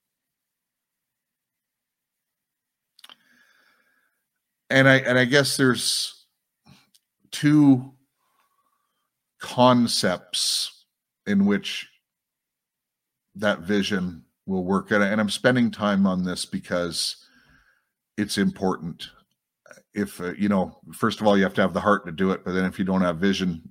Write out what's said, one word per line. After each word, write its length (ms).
And 200
I, 80
and 200
I 60
guess 320
there's 680
two 640
concepts 1400
in 200
which 420
that 260
vision 640
will 200
work. 260
And, 100
and 200
I'm 80
spending 420
time 340
on 200
this 200
because 680
it's 200
important. 680
If, 260
uh, 140
you 160
know, 300
first 300
of 60
all, 100
you 60
have 100
to 80
have 120
the 60
heart 260
to 60
do 200
it, 120
but 80
then 140
if 120
you 60
don't 180
have 180
vision, 520